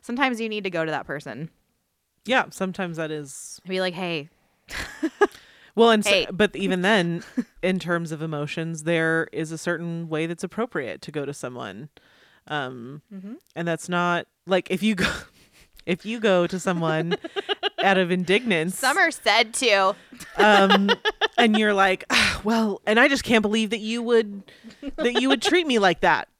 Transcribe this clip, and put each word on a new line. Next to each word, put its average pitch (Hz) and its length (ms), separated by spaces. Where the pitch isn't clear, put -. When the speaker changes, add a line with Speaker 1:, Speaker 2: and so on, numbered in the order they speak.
Speaker 1:
Sometimes 240 400
you 226 80
need 214 160
to 190 60
go 165 160
to 160 40
that 147 160
person. 143 440
Speaker 2:
Yeah, 233 260
sometimes 180 460
that 156 140
is - 560
Speaker 1:
Be 185 140
like, 185 140
"Hey." 165 340
<laughs> - 400
Speaker 2:
Well, 226 160
and 214 140
so, 202 60
Speaker 1:
Hey. 185 200
Speaker 2:
but 202 240
even 180 280
then, 175 420
Speaker 1:
<laughs> - 200
Speaker 2:
in 185 160
terms 170 340
of 147 80
emotions, 160 600
there 165 500
is 160 200
a 160 40
certain 170 540
way 160 160
that's 170 180
appropriate 165 560
to - 100
go 143 140
to 139 80
someone. 123 560
Um, 131 540
Speaker 1:
Mm-hmm. 202 240
Speaker 2:
and 170 100
that's 165 220
not, 175 380
like, 180 240
if 180 120
you 214 140
go, - 140
<laughs> - 380
if - 180
you 226 160
go 185 260
to 185 140
someone 165 560
Speaker 1:
<laughs> - 340
Speaker 2:
out 190 140
of 180 140
indignance, 185 680
Speaker 1:
Summer 320 320
said 220 440
to. 196 420
Speaker 2:
um, 196 540
Speaker 1:
<laughs> - 240
Speaker 2:
and 226 200
you're 214 140
like, 190 380
"Ah, 220 340
well, 220 420
and 220 140
I 285 80
just 277 160
can't 220 160
believe 214 300
that 220 100
you 226 220
would, 220 400
that 247 260
you 269 80
would 262 100
treat 349 260
me 240 120
like 185 220
that. 156 280